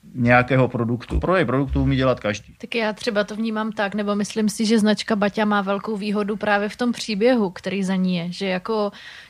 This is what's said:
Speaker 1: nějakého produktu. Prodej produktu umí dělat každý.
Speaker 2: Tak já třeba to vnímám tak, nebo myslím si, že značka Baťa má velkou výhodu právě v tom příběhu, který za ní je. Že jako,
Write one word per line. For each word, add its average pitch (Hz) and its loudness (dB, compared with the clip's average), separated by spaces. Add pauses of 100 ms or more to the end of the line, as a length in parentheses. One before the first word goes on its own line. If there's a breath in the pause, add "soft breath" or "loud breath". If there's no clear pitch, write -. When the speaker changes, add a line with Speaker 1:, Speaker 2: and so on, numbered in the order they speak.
(140)
Speaker 1:
nějakého 123 4
produktu. 117 -2
Prodej 170 2
produktu 135 0
umí 135 2
dělat 127 2
každý. - -6
Speaker 2:
Tak - -12
já 220 -2
třeba 208 -2
to 208 -8
vnímám 220 -4
tak, 202 -4
nebo 202 -2
myslím 208 0
si, 214 -2
že 226 4
značka 214 2
Baťa 202 0
má 208 2
velkou 202 -4
výhodu 208 -2
právě 208 0
v 202 -10
tom 240 0
příběhu, 214 2
který 190 -4
za 185 0
ní 185 2
je. 175 -4
Že 196 -6
jako, 202 -2 (380 loud breath)